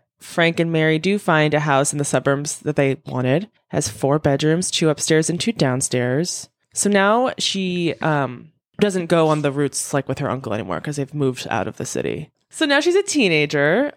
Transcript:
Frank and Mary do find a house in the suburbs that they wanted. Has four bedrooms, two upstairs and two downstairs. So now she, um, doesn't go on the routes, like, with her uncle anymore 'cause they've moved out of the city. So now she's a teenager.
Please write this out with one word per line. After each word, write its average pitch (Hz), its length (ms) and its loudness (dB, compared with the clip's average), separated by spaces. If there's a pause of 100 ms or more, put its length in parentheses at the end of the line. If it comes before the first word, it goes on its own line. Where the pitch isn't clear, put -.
(200)
Frank 170 400 0
and 165 100 0
Mary 156 300 2
do 196 180 0
find 151 360 2
a 147 60 2
house 143 320 2
in 147 60 -4
the 143 60 -2
suburbs 143 560 -2
that 151 160 -4
they 135 300 2
wanted. 135 420 0 (200)
Has 151 200 -2
four 143 320 0
bedrooms, 151 500 0
two 160 200 0
upstairs 156 380 0
and 165 120 -2
two 233 120 -2
downstairs. 131 960 -2 (220)
So - 160 0
now 208 500 4
she, 180 600 -2
um, 131 520 -2 (260)
doesn't 185 280 2
go 165 220 4
on 151 140 2
the 143 100 0
routes, 143 400 -2
like, 139 160 -2
with 135 120 -6
her 127 100 -2
uncle 123 240 -4
anymore 92 260 -4
'cause 147 160 -8
they've 139 160 -6
moved 135 380 -2
out 104 180 -2
of - 80 -10
the - 80 -8
city. - 460 -6 (180)
So - 160 -4
now 285 160 2
she's 349 140 2
a 392 80 4
teenager. 165 960 2